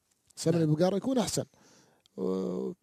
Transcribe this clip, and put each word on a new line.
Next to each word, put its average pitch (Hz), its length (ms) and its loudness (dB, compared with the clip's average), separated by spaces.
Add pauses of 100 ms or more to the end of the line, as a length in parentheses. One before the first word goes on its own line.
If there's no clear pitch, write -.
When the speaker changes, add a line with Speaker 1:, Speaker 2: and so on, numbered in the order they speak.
(360)
Speaker 1:
سمن 170 220 2
Speaker 2:
نعم. 156 120 2
Speaker 1:
البقر 180 260 2
يكون 247 220 0
أحسن. 156 260 -2 (720)
آه، 185 640 -4